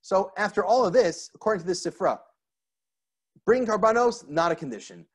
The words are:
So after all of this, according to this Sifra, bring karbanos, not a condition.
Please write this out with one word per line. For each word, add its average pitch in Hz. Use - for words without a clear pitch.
So 190
after 202
all 233
of 175
this, 180
according 214
to 165
this 175
Sifra, 160
bring 247
karbanos, 220
not 165
a 156
condition. 101